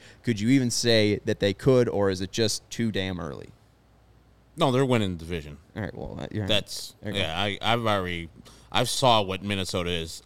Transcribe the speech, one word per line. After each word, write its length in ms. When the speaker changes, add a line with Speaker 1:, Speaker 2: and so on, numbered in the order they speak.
Speaker 1:
Could 160
you 100
even 200
say 560
that 140
they 140
could, 360
or 200
is 120
it 100
just 380
too 220
damn 280
early? 300
Speaker 2:
No, 160
they're 140
winning 320
the 20
division. 380
Speaker 1:
All 60
right, 140
well, 200
that, 160
you're 160
Speaker 2:
That's, 540
Speaker 1:
there 100
you 60
go. 80
Speaker 2:
yeah, 160
I, 200
I've 240
already, 440
I've 180
saw 320
what 220
Minnesota 460
is. 360